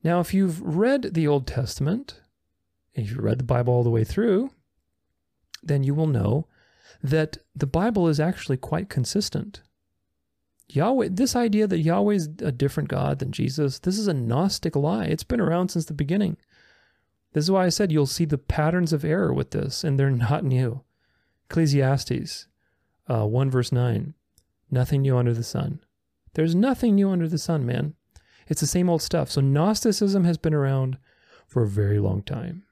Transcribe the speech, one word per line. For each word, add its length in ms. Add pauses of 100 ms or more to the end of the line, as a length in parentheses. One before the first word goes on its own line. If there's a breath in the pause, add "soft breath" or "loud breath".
Now, 160
if 140
you've 260
read 540
the 120
Old 200
Testament, 760 (720)
and 120
if 60
you've 120
read 140
the 60
Bible 280
all 100
the 80
way 140
through, 460 (1120)
then 200
you 120
will 120
know 400 (560 soft breath)
that 360 (180)
the 100
Bible 420
is 120
actually 380
quite 320
consistent. 720 (1040)
Yahweh, 420
this 240
idea 320
that 120
Yahweh 360
is 140 (120)
a 120
different 380
God 280
than 140
Jesus, 460
this 200
is 80
a 60
Gnostic 640
lie. 300
It's 180
been 160
around 300
since 160
the 80
beginning. 420 (960 soft breath)
This 120
is 60
why 140
I 60
said 200
you'll 160
see 200
the 120
patterns 540
of 120
error 300
with 160
this, 320
and 160
they're 120
not 340
new. 380 (680)
Ecclesiastes, 960 (640)
uh, 180
one 240
verse 220
nine, 420 (560)
"Nothing 320
new 140
under 180
the 80
sun." 380 (540)
There's 200
nothing 400
new 160
under 180
the 100
sun, 280
man. 280 (520 soft breath)
It's 140
the 60
same 220
old 140
stuff. 280
So 100
Gnosticism 840
has 140
been 160
around 440 (480 soft breath)
for 160
a 60
very 300
long 240
time. 500